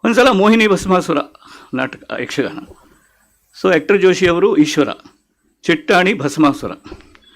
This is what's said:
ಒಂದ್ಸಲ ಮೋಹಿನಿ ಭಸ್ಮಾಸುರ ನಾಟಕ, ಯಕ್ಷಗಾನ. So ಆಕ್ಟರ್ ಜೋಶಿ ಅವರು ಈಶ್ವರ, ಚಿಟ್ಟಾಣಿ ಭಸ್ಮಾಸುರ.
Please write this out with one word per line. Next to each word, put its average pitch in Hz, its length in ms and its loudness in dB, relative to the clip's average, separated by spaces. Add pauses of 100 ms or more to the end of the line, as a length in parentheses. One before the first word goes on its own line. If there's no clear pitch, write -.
ಒಂದ್ಸಲ 233 240 2
ಮೋಹಿನಿ 214 400 2
ಭಸ್ಮಾಸುರ 180 500 0 (560)
ನಾಟಕ, - 380 -8 (100)
ಯಕ್ಷಗಾನ. 127 360 -6 (1040)
So 185 120 2
ಆಕ್ಟರ್ 180 260 0
ಜೋಶಿ 185 260 2
ಅವರು 175 300 2
ಈಶ್ವರ, 147 320 0 (760)
ಚಿಟ್ಟಾಣಿ 180 500 0
ಭಸ್ಮಾಸುರ. 143 580 -2 (640)